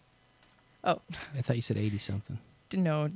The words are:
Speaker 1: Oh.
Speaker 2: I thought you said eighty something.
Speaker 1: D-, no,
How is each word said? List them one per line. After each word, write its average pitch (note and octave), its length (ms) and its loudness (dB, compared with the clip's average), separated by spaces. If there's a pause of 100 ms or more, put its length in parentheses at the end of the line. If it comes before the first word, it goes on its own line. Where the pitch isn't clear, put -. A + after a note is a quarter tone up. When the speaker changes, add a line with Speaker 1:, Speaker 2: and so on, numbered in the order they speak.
(840)
Speaker 1:
Oh. E3+ 200 2 (340)
Speaker 2:
I B2 60 -2
thought B2 140 2
you A#2 60 0
said A2+ 140 0
eighty G#2 220 0
something. G2+ 400 -4 (300)
Speaker 1:
D-, F#3+ 100 0
no, D3+ 360 4